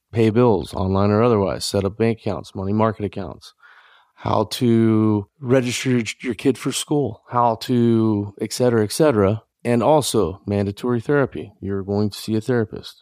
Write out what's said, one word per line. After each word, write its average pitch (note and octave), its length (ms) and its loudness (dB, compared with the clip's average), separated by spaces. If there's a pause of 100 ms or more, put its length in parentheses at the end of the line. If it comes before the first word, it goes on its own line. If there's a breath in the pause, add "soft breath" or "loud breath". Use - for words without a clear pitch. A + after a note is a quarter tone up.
(120)
pay A2+ 180 2
bills, G#2+ 440 2
online F#2+ 380 0
or G#2 100 4
otherwise, G2+ 420 0
set G2 220 -2
up G2 120 -6
bank A2+ 220 -2
accounts, - 360 -8
money G2 180 -4
market G#2+ 320 0
accounts, F2 480 -12 (600 soft breath)
how G#2 300 -2
to A2 840 2 (120)
register B2+ 520 0
your, B2 120 0 (180)
your B2+ 120 -6
kid C3 240 0
for C3+ 140 -6
school, C3+ 580 -4
how A#2+ 260 2
to, A2+ 840 2
et A2+ 100 -6
cetera, A#2+ 320 2
et G#2 80 -4
cetera. A2 500 2 (220)
And A#2+ 180 0
also G#2+ 640 0
mandatory G2+ 560 -2
therapy. C3 580 -2
You're G2 240 -6
going G2+ 280 -2
to - 60 -14
see A2 180 -4
a A2 60 -2
therapist. - 600 -6